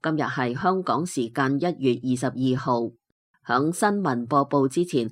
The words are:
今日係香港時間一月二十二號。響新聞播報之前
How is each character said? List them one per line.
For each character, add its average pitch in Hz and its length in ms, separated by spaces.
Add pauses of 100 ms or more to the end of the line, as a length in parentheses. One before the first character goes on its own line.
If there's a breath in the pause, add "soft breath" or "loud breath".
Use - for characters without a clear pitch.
今 156 140
日 151 60
係 123 360
香 185 240
港 131 220
時 127 240
間 135 320
一 165 240
月 123 180
二 127 140
十 135 120
二 127 300
號。 123 220 (680)
響 135 240
新 208 180 (120)
聞 123 260
播 139 220
報 139 180
之 175 200
前 120 260